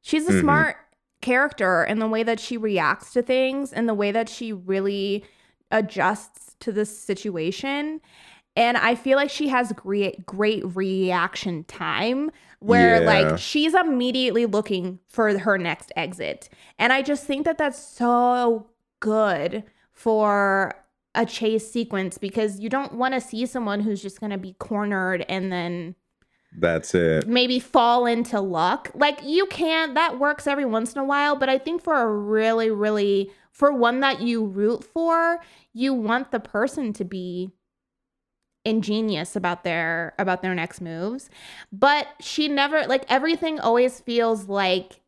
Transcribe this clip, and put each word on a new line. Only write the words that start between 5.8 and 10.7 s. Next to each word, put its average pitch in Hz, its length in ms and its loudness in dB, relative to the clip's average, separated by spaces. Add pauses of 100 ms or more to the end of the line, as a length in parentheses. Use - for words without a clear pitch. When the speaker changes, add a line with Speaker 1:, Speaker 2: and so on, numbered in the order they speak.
Speaker 1:
to 226 120 -6
the 214 120 0
situation. 214 1160 -6 (560)
And 233 200 4
I 233 200 2
feel 262 200 2
like 285 140 2
she 302 180 -4
has 247 240 0
great, 196 540 -4
great 208 360 0 (140)